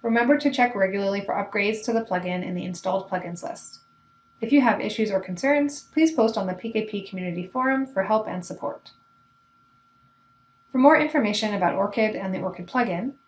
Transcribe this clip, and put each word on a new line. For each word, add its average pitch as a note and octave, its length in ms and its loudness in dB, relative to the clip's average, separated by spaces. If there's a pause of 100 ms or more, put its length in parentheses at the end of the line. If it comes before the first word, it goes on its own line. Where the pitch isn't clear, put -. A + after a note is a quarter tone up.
Remember A#3+ 340 4
to C#4+ 140 2
check A#3+ 240 2
regularly G3 460 0
for - 160 -4
upgrades G#3+ 480 -2
to A#3 80 -2
the A3+ 80 2
plugin F3+ 440 -4
in F3+ 120 -4
the F#3 80 -6
installed F#3 440 -4
plugins F3 360 -6
list. - 340 -12 (640)
If A3+ 100 -4
you C#4 100 8
have A3+ 200 4
issues G#3 320 -2
or F#3+ 80 2
concerns, C#4+ 640 0 (100)
please D#4+ 180 4
post A3 260 2
on F#3 120 -2
the F3+ 60 -4
P A3+ 180 -8
K G#3+ 140 -2
P G3 200 -6
community F3+ 400 -6
forum C4+ 400 0
for - 160 -2
help G#3+ 240 2
and F3+ 180 -6
support. - 460 -10 (1800)
For B3+ 60 0
more C4 180 8
information A3 580 0
about F3+ 220 0
orchid G#3+ 400 0
and F#3+ 180 -4
the F3+ 60 -4
orchid F3+ 260 -6
plugin A#3+ 460 -2 (160)